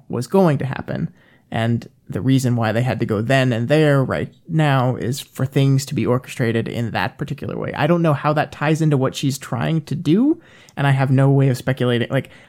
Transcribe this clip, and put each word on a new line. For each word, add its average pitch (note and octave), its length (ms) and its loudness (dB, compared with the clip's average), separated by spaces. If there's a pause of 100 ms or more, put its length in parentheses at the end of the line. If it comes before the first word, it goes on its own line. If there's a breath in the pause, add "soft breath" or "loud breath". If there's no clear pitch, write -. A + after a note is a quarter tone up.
was A#2+ 200 -6
going F3+ 300 2
to C3+ 80 -4
happen. C3+ 460 -6 (380 soft breath)
And A#2 360 -2 (220)
the G#2 120 -8
reason B2+ 340 2
why A2+ 160 0
they A2 120 0
had B2 180 -2
to A#2+ 60 0
go G#2+ 140 0
then C3 320 2
and A2+ 160 -2
there D3 360 4
right F2 280 -4 (160)
now C#3 460 2
is A#2+ 260 -4
for - 240 -6
things C#3 420 2
to - 80 -8
be A2+ 120 0
orchestrated A#2 640 -2
in A2+ 240 -6
that - 260 -4
particular C#3 400 -8
way. G#2 160 -6
I D3 140 0
don't E3+ 140 2
know D#3+ 120 2
how D3 200 0
that D3+ 180 -2
ties D3+ 280 -2
into D3+ 160 2
what C3 200 -2
she's C#3 220 -2
trying D3+ 440 -4
to C#3 140 -8
do, B3+ 440 2 (360 loud breath)
and C#3+ 100 0
I C#3 60 4
have C3+ 180 2
no C3+ 200 4
way C#3 180 4
of B2 80 0
speculating. B2 520 -2
Like, - 220 -4 (180 loud breath)